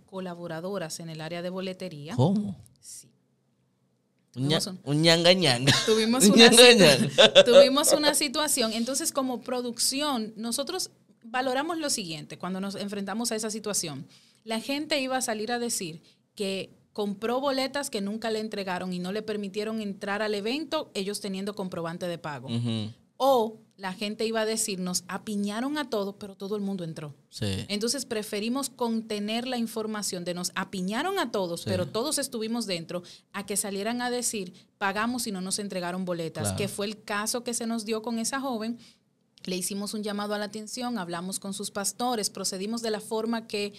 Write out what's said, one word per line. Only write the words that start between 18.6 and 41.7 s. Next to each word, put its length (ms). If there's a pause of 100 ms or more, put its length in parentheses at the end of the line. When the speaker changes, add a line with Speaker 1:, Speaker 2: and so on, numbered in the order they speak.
Speaker 1:
y 60
no 120
le 100
permitieron 600
entrar 400
al 140
evento, 580
ellos 260
teniendo 360
comprobante 520
de 100
pago. 300
Speaker 2:
Ujú. 440 (260)
Speaker 1:
O 400 (200)
la 160
gente 320
iba 160
a 40
decir, 340
"Nos 280
apiñaron 680
a 120
todos, 280
pero 180
todo 200
el 60
mundo 220
entró". 300 (160)
Speaker 2:
Sí. 160 (220)
Speaker 1:
Entonces 380
preferimos 640
contener 800
la 100
información 640
de 100
"nos 220
apiñaron 640
a 120
todos, 300
Speaker 2:
Sí. 80
Speaker 1:
pero 180
todos 320
estuvimos 480
dentro", 360 (300)
a 120
que 120
salieran 440
a 80
decir, 440 (260)
"Pagamos 480
y 40
no 100
nos 180
entregaron 460
boletas", 380
Speaker 2:
Claro. 140
Speaker 1:
que 100
fue 200
el 160
caso 400
que 100
se 140
nos 180
dio 160
con 160
esa 220
joven. 400 (640)
Le 120
hicimos 380
un 100
llamado 300
a 60
la 60
atención, 520
hablamos 420
con 140
sus 180